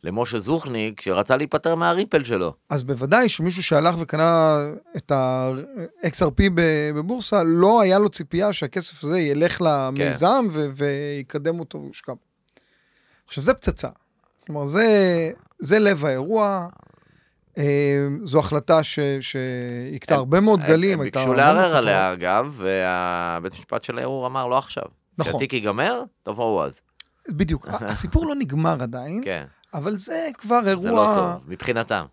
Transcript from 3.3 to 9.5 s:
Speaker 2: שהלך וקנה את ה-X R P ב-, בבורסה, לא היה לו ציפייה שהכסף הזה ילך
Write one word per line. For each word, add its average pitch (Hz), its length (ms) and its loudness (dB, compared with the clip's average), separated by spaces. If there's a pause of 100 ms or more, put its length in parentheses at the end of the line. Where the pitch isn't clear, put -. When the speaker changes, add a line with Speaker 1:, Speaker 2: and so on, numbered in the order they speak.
Speaker 2:
שהלך 165 360 2
וקנה 160 580 2 (400)
את 147 140 -6
ה-X 135 1000 -4 (120)
R - 40 2
P 196 260 2
ב-, 170 60 2 (340)
בבורסה, 196 480 -2
לא 180 380 4
היה 190 180 4
לו 208 100 2
ציפייה 180 440 -4
שהכסף 156 500 -8
הזה 165 160 -2
ילך 156 460 0